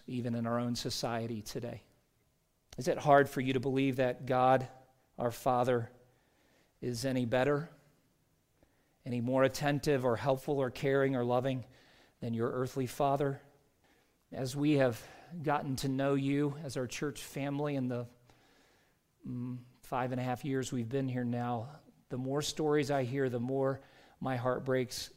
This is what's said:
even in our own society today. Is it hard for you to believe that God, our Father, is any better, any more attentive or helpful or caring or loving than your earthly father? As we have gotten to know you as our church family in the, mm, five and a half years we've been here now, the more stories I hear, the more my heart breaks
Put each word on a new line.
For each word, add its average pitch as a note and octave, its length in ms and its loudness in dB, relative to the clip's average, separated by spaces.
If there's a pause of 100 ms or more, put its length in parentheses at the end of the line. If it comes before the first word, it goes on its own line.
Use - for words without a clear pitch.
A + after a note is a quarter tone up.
even B2 300 -4
in A#2 100 -2
our A#2+ 140 0
own A#2+ 160 -2
society A#2 640 -4
today. A#2 400 -10 (960)
Is B2+ 100 -6
it C#3+ 120 0
hard C#3 280 8
for - 140 -4
you C3 120 0
to C3 60 0
believe C3+ 360 2
that B2 320 0
God, B2+ 400 4 (500)
our A#2+ 140 0
Father, B2 580 0 (880)
is B2 260 -4
any C3 200 0
better, C#3 460 2 (1300)
any B2 160 -4
more B2+ 240 4
attentive C#3+ 600 2
or A#2+ 100 4
helpful C3+ 440 0
or C3 100 0
caring C3+ 460 2
or B2 100 0
loving B2+ 400 0 (560)
than A#2+ 120 -2
your A2+ 160 0
earthly B2+ 380 -2
father? C#3 520 0 (920)
As B2+ 200 -6
we D3 200 2
have C3 280 4 (400)
gotten D3 360 0
to C#3 100 -2
know C3+ 280 2
you C#3 400 0 (100)
as C3 100 -8
our C3 100 -4
church C3+ 360 -6
family C#3+ 540 -4
in B2+ 120 -2
the, A#2+ 200 -4 (1160)
mm, B2 320 -8 (260)
five B2+ 280 -2
and B2+ 80 -2
a B2 40 -2
half B2+ 200 -4
years C3 280 -2
we've A#2 180 -2
been C3+ 180 -2
here B2+ 160 -2
now, A#2+ 460 -4 (400)
the C3 80 -6
more C3+ 240 -2
stories D3 500 2
I C#3 120 2
hear, C3 260 0
the A#2+ 100 -2
more C3+ 400 0 (400)
my C3 160 -4
heart B2 300 0
breaks C3 520 -2